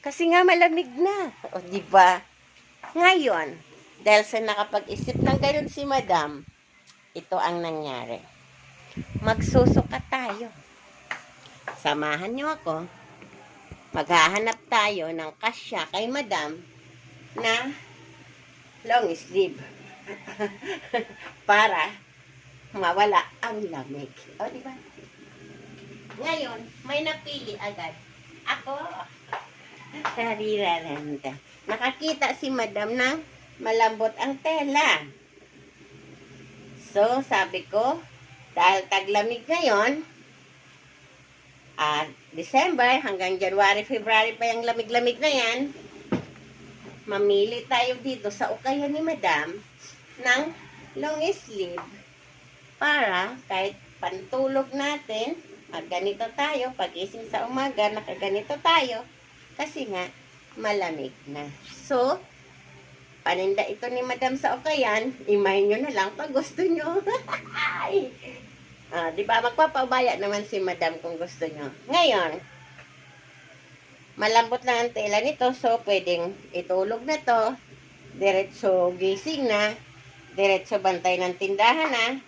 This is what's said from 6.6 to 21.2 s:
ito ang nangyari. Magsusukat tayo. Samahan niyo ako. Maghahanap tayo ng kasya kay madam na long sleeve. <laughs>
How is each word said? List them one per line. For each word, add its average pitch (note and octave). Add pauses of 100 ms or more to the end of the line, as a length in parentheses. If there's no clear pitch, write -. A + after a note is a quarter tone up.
ito F3
ang E3+
nangyari. C3+ (1040)
Magsusukat B3
tayo. A#3 (1300)
Samahan D3+
niyo C#4
ako. E3+ (1040)
Maghahanap F3 (160)
tayo G3+
ng D#3+
kasya G#3+
kay G#3+
madam F#3 (800)
na A#3 (1120)
long A3+
sleeve. E3+ (480)
<laughs> G#3+